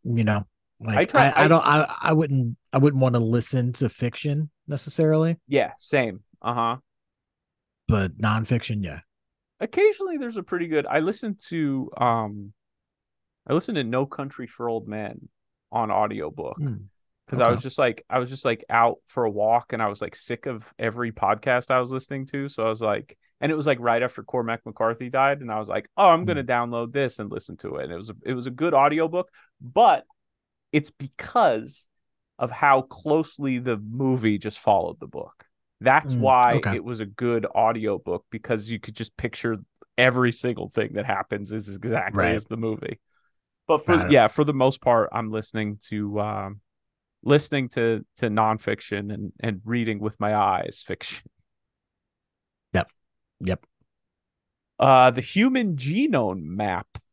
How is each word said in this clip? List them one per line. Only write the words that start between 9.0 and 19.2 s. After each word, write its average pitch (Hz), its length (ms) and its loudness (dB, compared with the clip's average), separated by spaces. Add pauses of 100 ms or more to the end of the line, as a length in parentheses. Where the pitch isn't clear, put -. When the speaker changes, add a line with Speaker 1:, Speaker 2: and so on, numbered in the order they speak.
Speaker 2:
Occasionally 392 580 0
there's 240 200 -8
a 185 60 -8
pretty 175 240 -4
good, 156 180 0
I 147 140 2
listen 117 360 -4 (120)
to, 143 500 -2
um, 107 560 -2 (960)
I 131 40 0
listen 180 220 -2
to 143 100 -2
No 127 200 0
Country 135 400 -12
for 120 240 -8
Old 110 200 -6
Men 107 400 -10 (420)
on 113 180 -2
audiobook 95 680 -4
Speaker 1:
Hmm. 139 180 -6 (520)
Speaker 2:
'cause 127 120 -4
I 117 100 6
was 120 100 0
Speaker 1:
Okay. 123 40 -10
Speaker 2:
just, 131 140 -8
like, 123 320 0
I 127 100 0
was 123 100 -6
just, 135 140 -14
like, 117 260 -2
out 117 280 4 (100)
for 123 160 -4